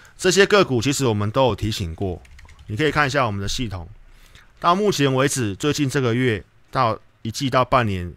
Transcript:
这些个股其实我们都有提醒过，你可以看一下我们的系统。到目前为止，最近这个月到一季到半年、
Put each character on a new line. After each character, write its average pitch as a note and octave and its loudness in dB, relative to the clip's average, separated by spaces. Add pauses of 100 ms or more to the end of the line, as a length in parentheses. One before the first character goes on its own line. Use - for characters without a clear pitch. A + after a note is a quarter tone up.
(160)
这 - 0
些 F#3+ 6
个 G3 4
股 B2+ 2
其 C3 0
实 C3 0
我 A2+ 2
们 G#2 -2
都 C3+ 2
有 A#2+ 0
提 G#2+ -4
醒 E2 -6
过， F#2 -6 (460)
你 G#2 -8
可 D3+ 0
以 C#3+ 2
看 D3 2
一 - -2
下 C3 2
我 A2 -2
们 G2 -6
的 G2 -6
系 B2 -4
统。 F2+ -10 (720)
到 F3 2
目 G3+ 2
前 C#3 2
为 C3 2
止， A#2 -2
最 D3 -2
近 C#3 0
这 C#3+ -2
个 A#2+ 0
月 A#2+ 0 (300)
到 A#2+ 0 (260)
一 A2+ -6
季 C3 -4
到 B2+ 2
半 B2 2
年、 F2+ -6